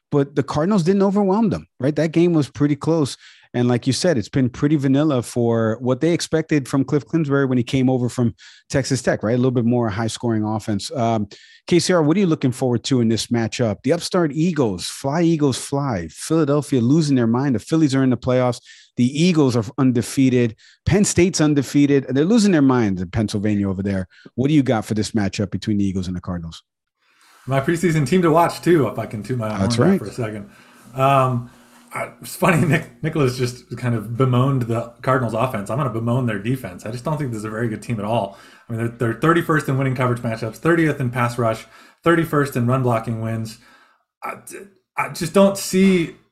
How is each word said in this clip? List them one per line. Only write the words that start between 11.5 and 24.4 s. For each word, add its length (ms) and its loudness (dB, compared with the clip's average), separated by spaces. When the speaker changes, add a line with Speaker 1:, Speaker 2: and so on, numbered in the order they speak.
Speaker 1:
K 120 2
C 160 0
R, 80 4
what 160 2
are 20 2
you 60 2
looking 260 0
forward 320 -2
to 160 2
in 80 2
this 200 -2
matchup? 540 -2
The 120 0
upstart 380 0
Eagles, 540 0
fly 360 -4
Eagles 340 2
fly. 520 -6
Philadelphia 760 0
losing 340 4
their 100 2
mind. 280 0
The 60 -2
Phillies 340 0
are 100 2
in 60 4
the 80 0
playoffs. 420 0
The 100 4
Eagles 500 2
are 80 0
undefeated. 800 2
Penn 200 2
State's 360 0
undefeated. 720 2
They're 140 2
losing 280 4
their 100 4
mind 380 2
in 100 -8
Pennsylvania 600 -2
over 120 -4
there. 240 -2
What 140 0